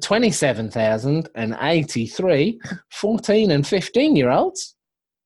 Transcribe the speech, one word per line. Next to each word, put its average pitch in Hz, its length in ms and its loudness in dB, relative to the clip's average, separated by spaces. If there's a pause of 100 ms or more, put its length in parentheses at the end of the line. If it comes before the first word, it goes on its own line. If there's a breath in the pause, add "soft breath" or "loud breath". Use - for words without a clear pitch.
twenty-seven 147 680 0
thousand 113 680 0
and 113 260 -6
eighty-three 147 1000 0 (300 loud breath)
fourteen 214 600 0
and 143 140 2
fifteen-year-olds 208 1080 0 (500)